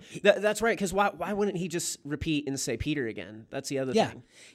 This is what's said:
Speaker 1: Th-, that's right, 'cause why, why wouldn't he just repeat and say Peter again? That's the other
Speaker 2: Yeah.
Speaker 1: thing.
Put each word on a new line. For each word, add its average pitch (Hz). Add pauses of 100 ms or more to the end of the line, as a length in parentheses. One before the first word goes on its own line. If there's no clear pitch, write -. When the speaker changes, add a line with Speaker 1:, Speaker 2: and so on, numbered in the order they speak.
Speaker 1:
Th-, 190
that's 208
right, 226
'cause 180
why, 202
why 175
wouldn't 202
he 180
just 165
repeat 147
and 135
say 123
Peter 143
again? 107
That's 135
the 135
other 131
Speaker 2:
Yeah. 190
Speaker 1:
thing. - (320)